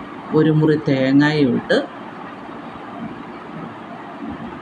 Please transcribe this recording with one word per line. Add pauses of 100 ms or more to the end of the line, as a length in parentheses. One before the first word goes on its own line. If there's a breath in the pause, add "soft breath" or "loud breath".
(380)
ഒരു
മുറി (120)
തേങ്ങയും
ഇട്ട് (2750)